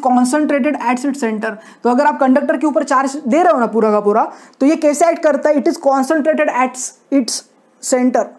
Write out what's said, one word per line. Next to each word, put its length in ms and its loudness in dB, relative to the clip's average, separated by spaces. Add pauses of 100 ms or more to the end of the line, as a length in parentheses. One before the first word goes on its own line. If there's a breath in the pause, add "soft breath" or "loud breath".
concentrated 760 0
at 220 -4
its 180 -4
center। 280 -4 (320 loud breath)
तो 60 0
अगर 160 2
आप 140 0
conductor 380 2
के 100 -2
ऊपर 160 0
charge 340 -2
दे 260 0
रहे 100 4
हो 60 0
ना 80 0
पूरा 240 0
का 80 2
पूरा, 240 2 (360 loud breath)
तो 60 2
ये 120 4
कैसे 320 2
एक्ट 140 -4
करता 260 2
है? 60 2
It 120 0
is 200 -2
concentrated 720 0
at 300 -4 (260)
its 280 -2 (420)
center। 420 0 (140)